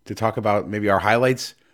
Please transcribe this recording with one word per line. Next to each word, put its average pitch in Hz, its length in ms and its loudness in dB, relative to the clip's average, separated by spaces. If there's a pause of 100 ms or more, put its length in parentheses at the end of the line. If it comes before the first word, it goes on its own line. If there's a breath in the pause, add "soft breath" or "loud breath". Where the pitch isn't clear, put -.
to 101 80 -10
talk 110 240 -2
about 104 320 0
maybe 104 180 -2
our 98 100 4
highlights 120 560 0 (200)